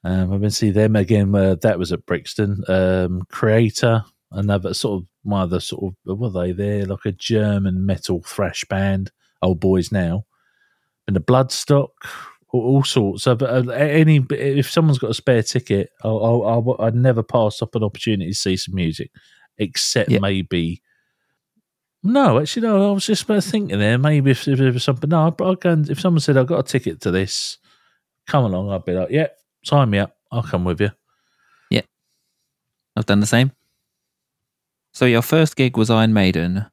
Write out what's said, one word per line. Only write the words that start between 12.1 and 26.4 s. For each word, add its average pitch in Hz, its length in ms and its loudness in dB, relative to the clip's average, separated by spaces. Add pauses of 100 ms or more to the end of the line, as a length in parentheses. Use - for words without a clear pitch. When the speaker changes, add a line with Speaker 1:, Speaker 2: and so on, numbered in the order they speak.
Speaker 1:
all, 123 140 -2
all 135 220 2
sorts. 104 400 -2
So, 123 100 2
but, 120 160 -2
uh, 123 220 0
a-, 113 40 -6 (240)
any, 156 300 6
if 139 400 -2
someone's 156 280 2
got 113 120 -4
a 110 40 -2
spare 120 280 2
ticket, - 480 -2 (120)
I'll, 110 220 -2
I'll, 117 220 2 (320)
I'll, 110 80 0
I'd 113 80 0
never 123 280 2
pass 110 380 0
up - 140 -8
an 110 100 -2
opportunity 101 460 -4
to 101 60 -4
see 92 200 -2
some 90 180 -8
music, 85 360 -4 (480)
except - 520 -2
Speaker 2:
Yeah. 113 100 2
Speaker 1:
maybe. 92 600 -2 (1200)
No, 208 380 4
actually, 220 260 -4
no. 202 220 4
I 202 60 2
was 196 100 -4
just 214 200 -2
about 208 200 0
thinking 196 340 -4
there. 107 200 2
Maybe 143 320 4
if, 131 180 0
if 135 100 2
there 131 140 4
was 123 120 -2
something. 143 260 -2
No, 160 160 4
I'd, 170 160 -2
I'd 185 180 0
go 175 120 2
and, 151 180 0
if 143 100 -4
someone 175 200 2
said, 139 180 2
"I've 127 80 4